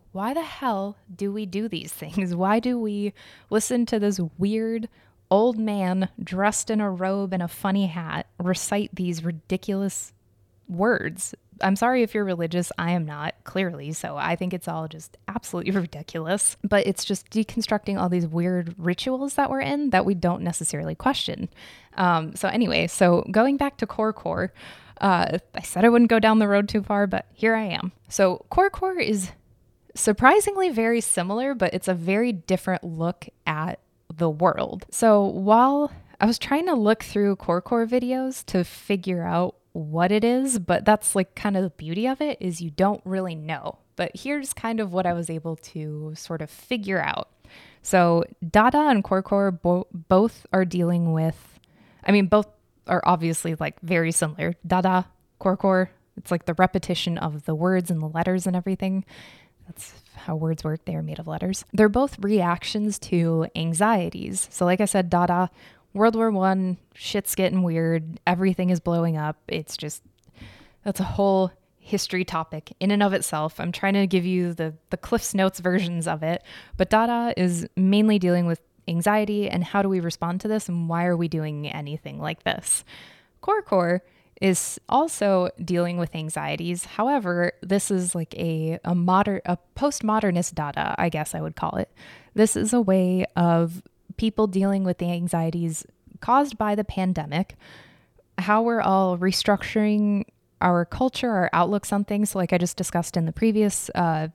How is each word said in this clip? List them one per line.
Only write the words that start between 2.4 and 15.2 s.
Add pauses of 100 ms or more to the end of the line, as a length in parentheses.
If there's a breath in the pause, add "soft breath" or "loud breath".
do
we (380 loud breath)
listen
to
this (180)
weird (420 soft breath)
old
man (140)
dressed
in
a
robe
and
a
funny
hat (120)
recite
these
ridiculous (560)
words. (280)
I'm
sorry
if
you're
religious.
I
am
not, (100)
clearly.
So
I
think
it's
all
just (120)